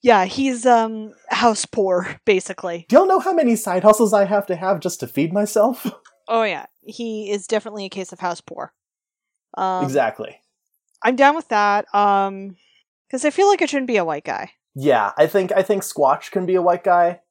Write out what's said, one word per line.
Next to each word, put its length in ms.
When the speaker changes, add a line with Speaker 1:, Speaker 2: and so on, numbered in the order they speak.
Speaker 1:
Yeah, 220
he's, 400
um, 480
house 380
poor, 580
basically. 640
Speaker 2:
Do 80
y'all 100
know 140
how 140
many 200
side 280
hustles 320
I 100
have 220
to 100
have 240
just 200
to 60
feed 260
myself? 540
<laughs> 80
Speaker 1:
Oh, 180
yeah. 220
He 500
is 160
definitely 380
a 60
case 220
of 80
house 200
poor. 320
Um, 260
Speaker 2:
Exactly. 560
Speaker 1:
I'm 140
down 200
with 120
that, 460
um, 640
'cause 160
I 40
feel 180
like 120
it 80
shouldn't 200
be 100
a 60
white 200
guy. 280
Speaker 2:
Yeah, 440
I 80
think, 260
I 100
think 200
Squatch 480
can 160
be 80
a 80
white 220
guy 360